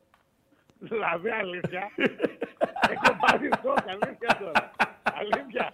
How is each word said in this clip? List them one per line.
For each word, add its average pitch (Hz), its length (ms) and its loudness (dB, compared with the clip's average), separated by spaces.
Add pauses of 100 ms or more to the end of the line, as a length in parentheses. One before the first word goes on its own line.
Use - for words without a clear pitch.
(800)
Δηλαδή, 185 500 -2
αλήθεια. 180 540 -2 (1080)
Έχω - 160 4 (120)
πάθει 254 280 4 (140)
σοκ, 262 320 0
αλήθεια 220 360 0 (100)
τώρα. 190 300 -2 (500)
Αλήθεια, 233 520 -2